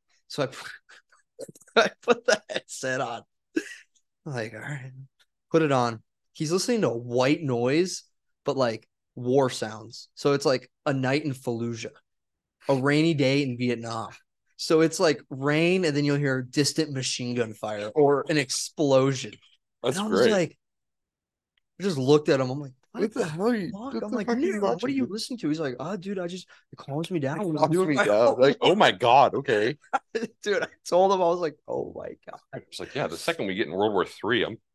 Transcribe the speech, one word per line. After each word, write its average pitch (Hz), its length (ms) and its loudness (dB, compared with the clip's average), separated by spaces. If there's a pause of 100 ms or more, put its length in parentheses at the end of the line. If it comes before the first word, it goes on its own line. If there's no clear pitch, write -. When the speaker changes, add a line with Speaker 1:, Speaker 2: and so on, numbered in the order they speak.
(280)
Speaker 1:
So - 140 -6
I 131 40 -2
<laughs> - 20 -4
put, - 220 -16 (1040)
I - 140 4 (120)
put - 240 0
the - 240 2
headset - 500 -6
on. 117 220 -6 (1040)
I'm 156 60 -10
like, 113 220 -6
"All 107 60 -14
right." 131 320 -12 (600)
Put 165 100 4
it 151 100 2
on. 120 300 0 (300)
He's 156 180 -6
listening 202 300 0
to 160 80 2
white 123 540 0
noise, 139 600 0 (420)
but, 135 120 -2
like, 117 320 -2 (260)
war 127 360 2
sounds. 110 680 -12
So 143 160 0
it's 143 140 0
like 131 220 0 (180)
A 147 60 0
Night 135 320 -2
in 151 80 -4
Fallujah, 117 600 -6 (760)
a 139 60 4
rainy 147 400 2
day 139 300 2
in 123 120 -4
Vietnam. 117 540 -4 (460)
So 160 240 2
it's, 160 180 2
like, 165 220 2 (100)
rain, 156 540 0
and 147 120 0
then 147 80 0
you'll 143 120 2
hear 139 220 0
a 127 80 -6
distant 147 460 -2
machine 127 440 -6
gun 110 180 -2
fire 107 400 -6
or 143 340 4
an 156 100 0
explosion. 131 960 0 (480)
Speaker 2:
That's 131 160 0
Speaker 1:
And 208 80 -4
I - 20 -4
was 202 120 2
Speaker 2:
great. 220 120 6
Speaker 1:
like, 175 260 0 (1200)
I 170 40 -16
just 180 160 -2
looked 147 300 6
at 143 120 4
him. 127 100 -2
I'm 139 100 -8
like, 135 120 -14 (200)
"What - 100 -8
Speaker 2:
What 214 120 -2
the 269 60 -4
Speaker 1:
the 196 60 -2
Speaker 2:
hell 165 220 -4
are 247 80 2
you, 185 160 -4
Speaker 1:
fuck?" 233 220 -10
Speaker 2:
what 226 100 -6
Speaker 1:
I'm - 60 -8
Speaker 2:
the 247 60 -4
Speaker 1:
like, 214 120 -4
Speaker 2:
fuck 233 80 0
are - 20 -2
you 302 80 0
Speaker 1:
"Newton, 214 160 -2
what 196 120 2
Speaker 2:
watching, 214 160 -4
Speaker 1:
are - 20 -2
you 269 100 -2
Speaker 2:
dude? 226 80 -4
Speaker 1:
listening 226 300 -8
to?" 160 80 -2
He's 156 120 -2
like, 135 200 -4
"Oh, 175 160 -8
dude, 190 240 -8
I 175 80 -4
just, 180 180 -12 (260)
it - 60 -20
calms 151 320 -8
me 180 80 -2
down 135 200 -4
when 202 180 -4
I'm - 0 -
Speaker 2:
Calms 143 180 4
Speaker 1:
doing 185 140 2
Speaker 2:
me 147 80 2
Speaker 1:
my - 80 2
Speaker 2:
down. 107 220 6
Speaker 1:
homework." 113 140 2
Speaker 2:
Like, 135 200 6
oh 156 160 6
my 151 160 6
God, 120 420 6
okay. 120 420 0 (160)
Speaker 1:
<laughs> - 500 -6
Dude, 196 200 -2
I 160 60 -6 (160)
told 185 280 4
him, 185 80 2
I 180 60 2
was 180 140 0
like, 156 160 -4 (100)
"Oh 123 300 -6
my - 140 -12 (200)
God." - 100 -16 (280)
Speaker 2:
It's - 120 -16
like, 87 140 -12
"Yeah, 139 140 -2
the - 100 -12
second 165 280 -4
we 95 100 -4
get 107 100 -2
in 73 60 -10
World 107 200 2
War 90 140 2
Three, 104 380 -2
I'm 95 140 -6 (160)